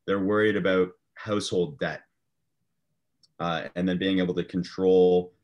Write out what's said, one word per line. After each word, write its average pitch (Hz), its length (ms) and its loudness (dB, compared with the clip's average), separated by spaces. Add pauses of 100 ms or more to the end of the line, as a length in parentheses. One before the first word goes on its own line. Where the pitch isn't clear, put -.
they're 98 180 -2
worried 104 320 0
about 92 340 0 (240)
household 95 640 -4
debt, 80 240 -6 (1400)
uh, 85 380 -4
and 90 120 0
then 90 100 0
being 95 200 0
able 90 160 0
to 87 100 -2
control 90 880 2 (100)